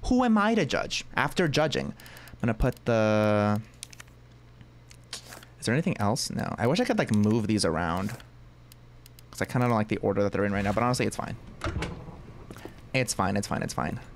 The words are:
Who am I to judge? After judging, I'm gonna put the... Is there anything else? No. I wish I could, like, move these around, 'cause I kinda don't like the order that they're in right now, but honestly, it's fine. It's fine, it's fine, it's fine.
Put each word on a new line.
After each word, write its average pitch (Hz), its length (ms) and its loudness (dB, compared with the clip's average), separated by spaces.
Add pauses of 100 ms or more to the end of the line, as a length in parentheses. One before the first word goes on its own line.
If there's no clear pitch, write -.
Who 254 200 4
am 220 140 6
I 214 160 4
to 190 100 4
judge? - 400 -2 (100)
After 143 340 2
judging, 143 400 0
I'm - 520 -16
gonna 117 140 0
put - 300 0
the... 107 760 4 (2000)
Is - 60 -6
there 113 80 2
anything 147 260 0
else? 104 300 0
No. - 280 -4
I 113 80 0
wish 170 140 2
I 247 40 2
could, 240 140 0
like, 113 160 0
move 104 320 4
these 101 180 2
around, 87 460 0 (1200)
'cause - 100 -12
I 95 40 0
kinda 123 240 0
don't 117 80 2
like 107 120 0
the 107 100 0
order 101 240 0
that 101 100 2
they're 98 120 0
in 101 80 0
right 101 120 0
now, 101 80 0
but 110 100 2
honestly, 123 240 0
it's 107 100 -4
fine. 110 200 -8 (1600)
It's 127 200 0
fine, 98 220 0
it's 101 120 0
fine, - 140 -2
it's - 120 -6
fine. - 240 -4 (180)